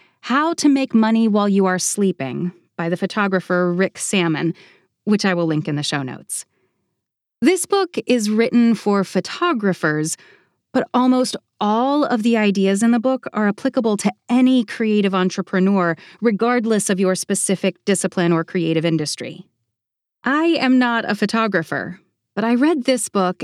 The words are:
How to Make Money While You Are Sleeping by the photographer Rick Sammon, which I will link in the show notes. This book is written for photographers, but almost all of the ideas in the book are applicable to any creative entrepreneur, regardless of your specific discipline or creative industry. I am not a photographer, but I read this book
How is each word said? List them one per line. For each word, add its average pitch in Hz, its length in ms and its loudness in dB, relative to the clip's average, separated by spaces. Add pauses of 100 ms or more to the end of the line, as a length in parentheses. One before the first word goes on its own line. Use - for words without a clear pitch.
(220)
How 302 320 0
to 302 160 2
Make 269 240 2
Money 226 340 4
While 208 220 2
You 196 160 4
Are 180 140 0
Sleeping 170 720 -2 (260)
by 170 100 -4
the 175 100 -2
photographer 185 760 -2
Rick 185 240 -2
Sammon, 165 560 -2 (520)
which 208 200 0
I 190 80 0
will 170 140 -2
link 156 200 -2
in 147 80 -4
the 147 80 -4
show 143 180 -4
notes. - 440 -12 (960)
This 339 240 2
book 381 320 -2 (100)
is 220 220 0
written 233 440 4
for 202 300 0
photographers, 180 1120 -2 (560)
but - 220 -2
almost 254 420 2 (240)
all 262 460 0
of 220 180 -2
the 233 140 2
ideas 196 440 2
in 233 100 4
the 240 100 2
book 262 320 -2
are 214 160 0
applicable 226 480 -2
to 202 160 -2 (160)
any 254 340 4
creative 208 500 0
entrepreneur, 185 840 0 (240)
regardless 226 680 0
of 190 120 0
your 185 140 2
specific - 680 -4
discipline 185 480 0
or 165 140 2
creative 165 400 -2
industry. 156 600 -4 (800)
I 294 220 0 (120)
am 254 220 2
not 240 240 0
a 208 120 -2
photographer, 196 840 -2 (340)
but 202 120 -4
I 233 100 2
read 285 300 0
this 254 240 0
book 185 340 -2